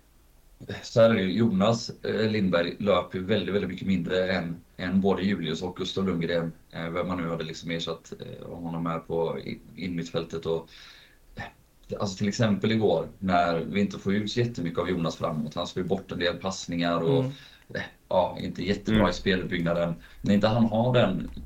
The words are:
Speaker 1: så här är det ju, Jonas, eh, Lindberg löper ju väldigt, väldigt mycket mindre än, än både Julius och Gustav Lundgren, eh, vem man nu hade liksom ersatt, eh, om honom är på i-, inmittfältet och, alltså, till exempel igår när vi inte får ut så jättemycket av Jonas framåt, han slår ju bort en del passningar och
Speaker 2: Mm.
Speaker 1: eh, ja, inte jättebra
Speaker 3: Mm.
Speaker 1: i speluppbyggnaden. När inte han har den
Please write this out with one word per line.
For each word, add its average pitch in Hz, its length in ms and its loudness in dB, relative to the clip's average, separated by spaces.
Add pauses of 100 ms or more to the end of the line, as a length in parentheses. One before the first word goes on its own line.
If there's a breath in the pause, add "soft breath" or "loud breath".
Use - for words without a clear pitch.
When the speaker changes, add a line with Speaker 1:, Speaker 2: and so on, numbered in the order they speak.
(840 soft breath)
Speaker 1:
så - 180 2
här 113 80 10
är 113 40 6
det 98 80 2
ju, 95 160 2
Jonas, 110 540 2 (120)
eh, 107 280 0
Lindberg 87 480 2
löper 92 400 2
ju 92 60 -6
väldigt, 95 300 0
väldigt 92 140 0
mycket 92 180 -6
mindre 92 440 2
än, 85 240 -2 (220)
än 92 240 2
både 95 200 2
Julius 82 400 0
och 90 160 -6
Gustav 95 300 -2
Lundgren, 85 440 0 (200)
eh, 82 180 -8
vem 85 180 -2
man 90 100 -2
nu 82 120 -4
hade 80 140 -4
liksom 80 280 -8
ersatt, 82 480 -6
eh, - 300 -14
om 82 140 -10
honom 82 240 -4
är 82 120 -4
på 80 400 -2
i-, - 200 -8 (160)
inmittfältet 82 680 -6
och, 82 240 -2 (1300 loud breath)
alltså, 101 180 -4
till 104 100 0
exempel 104 440 2
igår 95 360 4 (120)
när 87 400 2
vi 80 220 0
inte 98 180 0
får 98 160 0
ut 107 160 -2
så - 80 0
jättemycket 90 400 -2
av 87 100 -2
Jonas 85 260 0
framåt, 78 400 -4
han 87 120 -4
slår 92 160 -4
ju 87 60 -4
bort 95 220 -2
en 85 80 -6
del 87 180 0
passningar 85 640 -2
och 82 180 4
Speaker 2:
Mm. 131 120 0 (420 loud breath)
Speaker 1:
eh, - 80 -4 (280)
ja, 90 320 2
inte 90 220 -6
jättebra 101 360 2
Speaker 3:
Mm. 92 100 6
Speaker 1:
i 90 40 0
speluppbyggnaden. 85 840 0 (260 loud breath)
När 98 120 4
inte 104 140 4
han 113 180 6
har 113 280 2
den 95 360 4 (160)